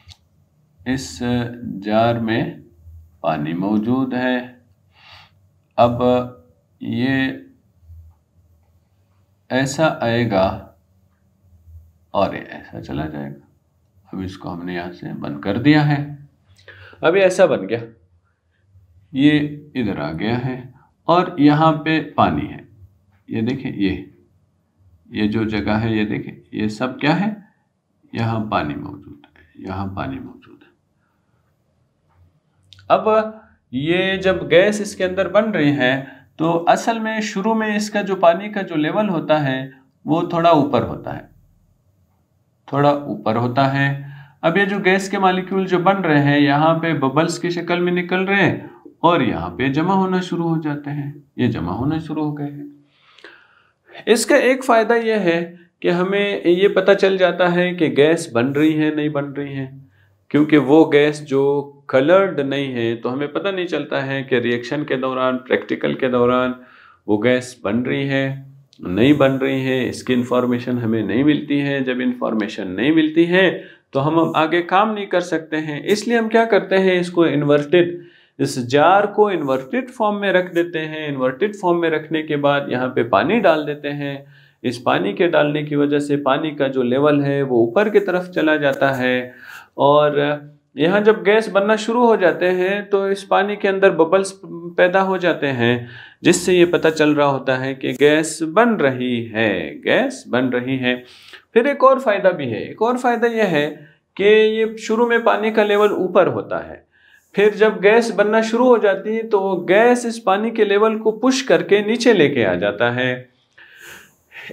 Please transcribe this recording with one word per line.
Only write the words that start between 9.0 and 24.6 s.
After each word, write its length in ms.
ऐसा 540
आएगा 720
और 220
ये 60
ऐसा 400
चला 260
जाएगा। 400
अब 100
इसको 260
हमने 260
यहाँ 160
से 240
बंद 280
कर 140
दिया 240
है, 460
अब 120
ये 80
ऐसा 240
बन 200
गया, 140
ये 640
इधर 240
आ 140
गया 240
है 360
और 340
यहाँ 340
पे 240
पानी 260
है। 240
ये 120
देखिए, 320
ये, 380